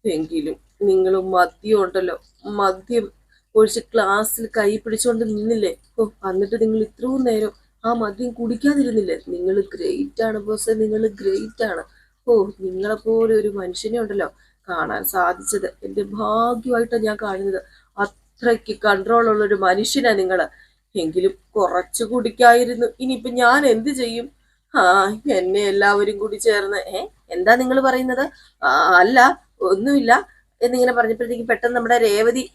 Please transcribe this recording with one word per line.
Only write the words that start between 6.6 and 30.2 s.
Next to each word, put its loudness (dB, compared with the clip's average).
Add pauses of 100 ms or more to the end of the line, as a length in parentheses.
നിങ്ങൾ 2
ഇത്രയും -4
നേരം 0 (320)
ആ 0
മദ്യം -4
കുടിക്കാതിരുന്നില്ലേ? 0 (100)
നിങ്ങൾ -2 (140)
ഗ്രേറ്റ് -6
ആണ് -2
ബോസേ, -4
നിങ്ങൾ 0
ഗ്രേറ്റ് -4
ആണ്. -6 (440)
ഓ, 4 (260)
നിങ്ങളെപ്പോലെ -2
ഒരു 0
മനുഷ്യനെ -6
ഉണ്ടല്ലോ -4 (380)
കാണാൻ -4
സാധിച്ചത് -2 (160)
എന്റെ -6
ഭാഗ്യമായിട്ടാണ് -2
ഞാൻ -2
കാണുന്നത്. -4 (380)
അത്രയ്ക്ക് -4
കൺട്രോൾ 2
ഉള്ള 2
ഒരു 0
മനുഷ്യനാ 2
നിങ്ങള്. 0 (500)
എങ്കിലും -2 (180)
കുറച്ച് -2
കുടിക്കായിരുന്നു. 4 (120)
ഇനിയിപ്പൊ -6
ഞാൻ 4
എന്ത് 2
ചെയ്യും? -6 (460)
ആ, 4 (460)
എന്നെ 0
എല്ലാവരും 2
കൂടി -6
ചേർന്ന്, 0
ഏ, -8 (300)
എന്താ 2
നിങ്ങൾ 0
പറയുന്നത്? 0 (380)
ആ, 0 (260)
അല്ല, 6 (440)
ഒന്നുമില്ല" 2 (500)